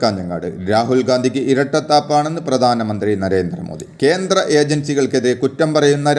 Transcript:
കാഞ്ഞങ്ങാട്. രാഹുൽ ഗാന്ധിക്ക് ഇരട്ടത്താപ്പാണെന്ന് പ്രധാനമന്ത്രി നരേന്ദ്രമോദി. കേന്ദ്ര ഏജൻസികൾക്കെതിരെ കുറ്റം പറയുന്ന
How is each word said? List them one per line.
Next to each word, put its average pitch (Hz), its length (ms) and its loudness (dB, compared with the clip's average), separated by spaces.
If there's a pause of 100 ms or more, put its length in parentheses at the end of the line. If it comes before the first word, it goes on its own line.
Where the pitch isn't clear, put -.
കാഞ്ഞങ്ങാട്. 90 440 -2 (240)
രാഹുൽ 120 380 2
ഗാന്ധിക്ക് 127 340 0 (100)
ഇരട്ടത്താപ്പാണെന്ന് 147 960 0
പ്രധാനമന്ത്രി 113 640 0 (120)
നരേന്ദ്രമോദി. 85 640 -4 (180)
കേന്ദ്ര 185 340 2 (220)
ഏജൻസികൾക്കെതിരെ 139 760 0 (100)
കുറ്റം 147 320 -2
പറയുന്ന 147 440 2